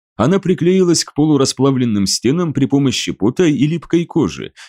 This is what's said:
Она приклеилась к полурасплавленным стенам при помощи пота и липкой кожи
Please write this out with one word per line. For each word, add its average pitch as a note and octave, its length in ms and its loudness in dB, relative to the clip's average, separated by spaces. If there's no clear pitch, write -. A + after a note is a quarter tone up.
Она G3 240 2
приклеилась F3 640 2
к - 100 -14
полурасплавленным C3 920 0
стенам D#3 460 -2
при C3 120 0
помощи C3+ 460 0
пота A2+ 340 0
и D3 220 2
липкой E3+ 380 -2
кожи C#2+ 480 -4